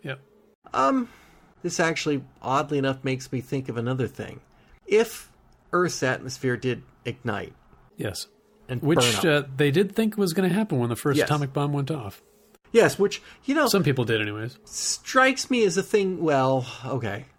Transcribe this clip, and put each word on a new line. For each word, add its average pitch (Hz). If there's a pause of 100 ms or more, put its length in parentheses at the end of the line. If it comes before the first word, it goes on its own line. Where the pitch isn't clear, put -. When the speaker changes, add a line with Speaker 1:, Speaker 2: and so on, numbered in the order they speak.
Speaker 1:
Yeah. 139
Yep. 131 (540)
Speaker 2:
Um, 262 (540)
this 175
actually, 156 (200)
oddly 147
enough, 135
makes 131
me 127
think 135
of 117
another 127
thing. - (460)
If 226 (420)
Earth's 175
atmosphere 127
did 127 (240)
ignite 107 (420)
Speaker 1:
Yes. 117 (420)
Speaker 2:
and 127
Speaker 1:
Which, 120
Speaker 2:
burn 156
up. 139
Speaker 1:
uh, 139
they 143
did 190
think 220
was 190
gonna 190
happen 180
when 120
the 120
first 147
Speaker 2:
Yes. -
Speaker 1:
atomic 143
bomb 143
went 143
off. 117 (520)
Speaker 2:
Yes, -
which, 196 (220)
you 269
know, 294
Speaker 1:
Some 196
people 131
did 110
anyways. 107
Speaker 2:
strikes -
me 240
as 180
a 190
thing, 190
well, 135 (180)
okay. 113 (120)